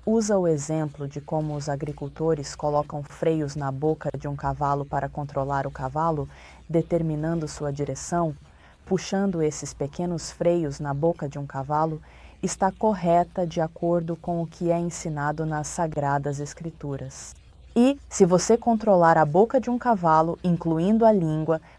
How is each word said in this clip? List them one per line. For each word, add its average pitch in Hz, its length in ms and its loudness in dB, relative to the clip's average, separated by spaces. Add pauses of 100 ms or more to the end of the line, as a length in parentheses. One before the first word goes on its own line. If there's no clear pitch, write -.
usa 214 320 2
o 185 80 2
exemplo 151 640 0
de 143 140 -10
como 156 340 -4
os 147 140 -6
agricultores 147 840 -4
colocam 147 480 -2
freios 151 540 -2
na 139 160 -4
boca 151 460 -2
de 147 100 -8
um 143 80 -6
cavalo 143 480 -2
para 139 240 -4
controlar 139 580 -4
o 139 60 -8
cavalo, 143 560 -2 (400)
determinando 160 800 0
sua 147 240 -6
direção, 147 640 -2 (500)
puxando 190 560 0
esses 147 320 -2
pequenos 170 580 -4
freios 165 500 0
na 143 120 -4
boca 156 360 0
de 143 100 -10
um 143 60 -8
cavalo, 151 560 -2 (400)
está 190 300 0
correta 175 720 2
de 170 140 -4
acordo 170 560 0
com 170 260 -4
o 160 60 -4
que 170 240 -2
é 170 80 2
ensinado 156 640 -4
nas 151 220 -4
Sagradas 143 720 -2
Escrituras. 143 960 -10 (400)
E, 269 320 4
se - 180 4
você 180 300 4
controlar 214 640 4
a 156 80 6
boca 196 340 4
de 240 100 -4
um 247 80 0
cavalo, 170 640 4
incluindo 175 640 2
a 220 60 8
língua, 160 480 2 (200)